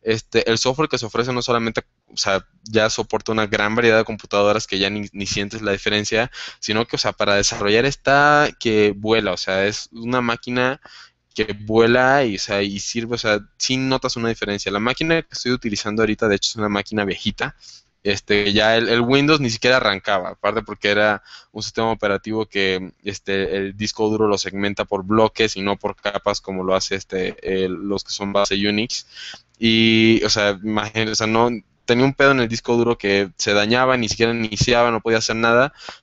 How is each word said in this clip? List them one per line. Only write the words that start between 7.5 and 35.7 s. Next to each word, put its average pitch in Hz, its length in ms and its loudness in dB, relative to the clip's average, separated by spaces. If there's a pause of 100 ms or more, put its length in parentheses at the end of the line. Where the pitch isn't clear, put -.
está 143 760 4
que 107 380 2
vuela, 107 360 0
o 87 40 -4
sea, 95 300 -2
es 107 260 -6
una 120 280 -4
máquina 123 600 -2 (520)
que 104 280 -4
vuela 120 640 4
y, 104 100 -2
o 92 60 -8
sea, 101 220 -2
y 101 180 -4
sirve, 117 340 -6
o 113 40 -6
sea, 107 200 0 (180)
sí - 200 -2
notas 131 400 -2
una 117 140 -2
diferencia. 101 420 -4
La 101 80 -2
máquina 160 420 0
que - 80 -18
estoy - 220 -4
utilizando 110 500 -2
ahorita, 107 240 0
de 101 100 2
hecho, - 140 -2
es - 60 -10
una 107 120 -2
máquina 101 360 -2
viejita. 98 500 -6 (480)
Este, 101 500 0
ya 107 240 4
el, 113 140 0
el 117 100 4
Windows 143 400 2
ni 127 80 0
siquiera 123 300 2
arrancaba, 98 540 -2
aparte 104 300 -2
porque 104 280 -4
era 104 320 2 (300)
un 107 100 -12
sistema 113 280 -2
operativo 107 540 -2
que, 95 480 -2 (100)
este, 98 540 -4
el 98 220 -6
disco 110 320 0
duro 107 180 2
lo 101 80 2
segmenta 98 480 -4
por 98 200 -4
bloques 110 520 2
y 95 60 -6
no 98 160 -2
por 101 180 -6
capas 101 460 -4
como 95 220 -6
lo 92 100 0
hace, 95 220 -2
este, 95 680 -4
el, 92 80 -2
los 98 320 -6
que - 60 -16
son 101 240 -6
base 101 220 2
Unix. 104 500 -2 (520)
Y, 113 640 4
o 107 60 0
sea, 104 220 2 (120)
imagínate, 107 500 -4
o - 20 -6
sea, 110 120 0
no, 113 220 4 (380)
tenía 120 180 4
un 139 80 2
pedo 139 200 4
en 131 80 2
el 117 80 0
disco 117 280 -2
duro 117 220 2
que 98 400 0
se 104 160 0
dañaba, 123 420 2
ni 110 140 -2
siquiera 117 240 0
iniciaba, 117 560 2
no 113 100 -2
podía 113 180 0
hacer 113 180 -2
nada, 117 360 4 (300)